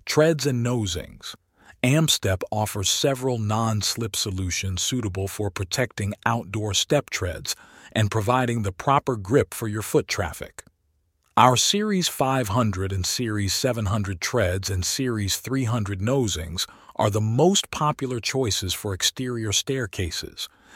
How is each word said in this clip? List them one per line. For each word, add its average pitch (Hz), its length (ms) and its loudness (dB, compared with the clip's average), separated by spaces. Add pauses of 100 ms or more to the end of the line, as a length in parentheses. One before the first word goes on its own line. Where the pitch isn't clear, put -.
treads 151 440 2
and 120 180 0
nosings. 110 720 -4 (480)
Amstep 127 580 2 (100)
offers 107 380 -2
several 131 480 0
non-slip 110 760 0
solutions 92 680 -2
suitable 98 460 -2
for 101 240 -4
protecting 104 640 -2 (100)
outdoor 107 480 0
step - 380 0
treads 85 440 -4 (380)
and 107 180 2
providing 117 520 2
the 98 80 0
proper 139 440 2
grip 107 380 2
for - 140 -6
your 107 160 -4
foot 135 240 2
traffic. - 560 -6 (760)
Our 123 180 8
Series 202 520 2
five 131 420 0
hundred 98 420 0
and 92 140 -2
Series 107 480 -2
seven 117 320 0
hundred 98 340 -2
treads 95 500 0
and 92 140 -2
Series 107 540 -2
three 131 280 -2
hundred 101 360 -2
nosings 90 640 -2 (300)
are 107 160 2
the 107 100 0
most 135 480 4
popular 139 500 -2
choices 110 540 -2
for 101 200 -4
exterior 117 580 -2
staircases, - 960 -4 (260)